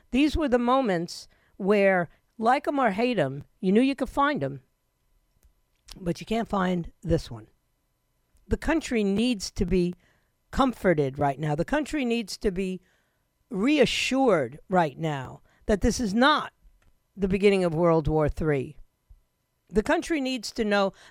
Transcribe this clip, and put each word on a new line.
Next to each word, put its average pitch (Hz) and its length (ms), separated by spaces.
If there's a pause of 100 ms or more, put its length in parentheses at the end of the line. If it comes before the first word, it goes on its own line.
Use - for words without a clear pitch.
(100)
these 277 260
were 311 120
the 240 100
moments 240 680 (280)
where, 190 520 (300)
like 247 280
'em 294 140
or 233 120
hate 233 260
'em, 139 260 (160)
you 185 120
knew 220 100
you 269 120
could 269 140
find 277 340
'em, 135 200 (1400)
but 170 180
you 165 80
can't 220 220
find 185 440 (100)
this 165 280
one. 110 180 (1000)
The 226 80
country 262 480
needs 202 480
to - 140
be 175 280 (560)
comforted 156 680
right 139 200
now. 151 160
The 160 100
country 294 400
needs 233 320
to 214 140
be 185 320 (640)
reassured 226 1080 (100)
right 160 300
now 147 420 (240)
that 208 160
this 240 180
is 214 140
not 262 400 (640)
the 196 120
beginning 196 360
of 170 100
World 165 320
War 151 220
Three. 147 480 (920)
The 208 120
country 320 380
needs 254 320
to 226 140
know 202 260 (180)